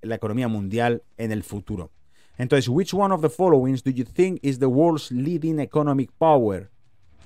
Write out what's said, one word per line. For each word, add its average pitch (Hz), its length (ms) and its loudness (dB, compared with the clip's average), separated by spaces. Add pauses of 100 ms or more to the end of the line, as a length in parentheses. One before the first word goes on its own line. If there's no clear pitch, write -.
la 113 120 -6
economía 113 340 -4
mundial 110 540 -2 (160)
en 110 140 -4
el 107 100 -4
futuro. 98 500 -10 (460)
Entonces, 127 300 2
"Which 160 260 0
one 190 200 2
of 160 80 -2
the 156 60 4
followings 135 560 2
do 135 60 0
you 123 140 -2
think 180 380 0
is 135 160 -2
the 135 80 2
world's 151 440 2
leading 151 500 -2
economic 139 580 -2
power?". 113 520 2 (560)